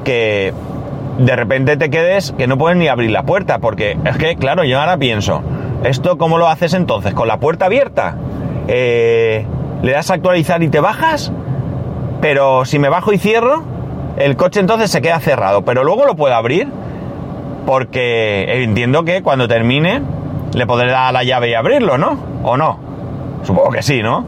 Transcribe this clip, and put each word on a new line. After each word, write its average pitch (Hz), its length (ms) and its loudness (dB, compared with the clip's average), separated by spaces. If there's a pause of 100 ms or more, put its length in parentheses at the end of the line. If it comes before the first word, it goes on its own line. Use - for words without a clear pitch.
Que 107 500 0 (640)
de 127 160 4
repente 131 420 0
te 147 140 0
quedes 170 480 0
que 123 80 0
no 131 100 2
puedes 170 220 2
ni 170 80 2
abrir 120 240 2
la 101 140 0
puerta, 160 340 0
porque 104 460 -2
es 117 120 0
que, 160 200 0
claro, 151 260 0
yo 131 160 2
ahora 165 180 2
pienso, 101 460 0 (420)
¿esto 135 340 0
cómo 165 200 2
lo 170 100 4
haces 160 260 0
entonces? 113 400 -2
¿Con 117 140 0
la 107 100 0
puerta 170 280 0
abierta? 220 500 0 (520)
Eh, 117 760 2 (380)
¿le 127 100 0
das 151 180 -2
a 185 40 4
actualizar 175 480 0
y 160 60 2
te 147 120 2
bajas? 294 520 0 (880)
Pero 135 440 2
si 147 140 0
me 143 100 4
bajo 180 240 2
y 196 60 2
cierro, 233 460 2 (520)
el 139 200 2
coche 180 240 2
entonces 214 300 2
se 143 120 0
queda 160 180 2
cerrado, 101 440 2
pero 123 200 2
luego 214 200 4
lo 247 100 4
puedo 143 200 2
abrir, 131 340 0 (1000)
porque 120 960 0
entiendo 120 420 2
que 185 180 0
cuando 131 260 2
termine 139 540 2 (520)
le 123 120 0
podré 123 240 2
dar 127 220 2
la 127 120 0
llave 123 260 0
y 117 40 2
abrirlo, 160 440 2
¿no? 202 200 0 (240)
¿O 120 140 0
no? 143 220 0 (640)
Supongo 185 280 2
que - 120 -2
sí, 127 200 0
¿no? 139 260 0